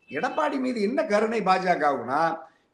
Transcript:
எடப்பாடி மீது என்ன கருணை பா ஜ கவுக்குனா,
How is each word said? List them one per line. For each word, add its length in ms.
எடப்பாடி 480
மீது 220
என்ன 240
கருணை 360
பா 160
ஜ 200
கவுக்குனா, 440